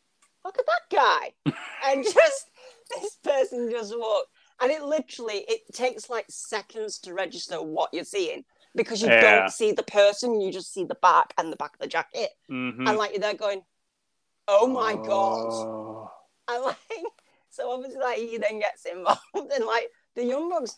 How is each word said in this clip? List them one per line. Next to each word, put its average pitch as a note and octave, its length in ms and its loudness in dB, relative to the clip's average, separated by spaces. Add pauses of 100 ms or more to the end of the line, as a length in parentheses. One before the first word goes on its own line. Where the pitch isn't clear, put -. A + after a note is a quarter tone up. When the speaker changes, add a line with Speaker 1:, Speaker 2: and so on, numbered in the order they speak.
(440)
Speaker 1:
look F#4+ 140 -6
at B4 80 -2
that E5 240 0
guy." G#3 640 2
Speaker 2:
<laughs> - 340 -12
Speaker 1:
And C4+ 180 2
just, C#5 460 4 (440)
this - 280 -10
person B3+ 480 0
just A3+ 260 -6
walked. A3 300 -2 (340)
And B3+ 120 4
it D#4 100 -4
literally, B3 680 -4
it A3+ 120 -2 (120)
takes, A#3 380 -4
like, A3+ 180 -4
seconds G#3+ 720 -10
to F3+ 140 -14
register F3 480 -6
what D#3 320 -2
you're E3 100 -6
seeing F3 400 -4 (300)
because A3+ 280 -2
you A#3 60 2
Speaker 2:
Yeah. A#2 120 10 (200)
Speaker 1:
don't F#2+ 120 2
see - 200 2
the - 120 -2
person, G#3 560 4
you F#3+ 120 -2
just F#3 200 -10
see F#3 120 -6
the E3+ 120 -6
back E3 420 4
and E3 140 -4
the - 40 -8
back - 180 -10
of - 60 -20
the C#3+ 60 -6
jacket. E3 440 -4 (200)
Speaker 2:
Mm-hmm. B2+ 380 -4
Speaker 1:
And, G#3+ 100 2
like, G#3+ 140 -2
you're G3+ 80 -4
there G#3 140 -2
going, G3+ 280 -4 (880)
"Oh G#3 180 6
my A#3 300 0
God." A3 100 -10
Speaker 2:
Oh. A2 1040 -2 (380)
Speaker 1:
And, A#3+ 160 -2
like, - 120 -2 (140)
<laughs> - 600 -14
so B3 200 -8
obviously, B3+ 300 -8
like, A#3+ 180 -2
he A#3 200 -6
then G#3+ 200 -2
gets - 260 -4
involved F3 420 0
<laughs> - 80 -18
and, C4+ 300 -4
like, A3+ 240 -2 (280)
the A#3+ 80 -4
Young C#4 260 -2
Bucks D4 280 -4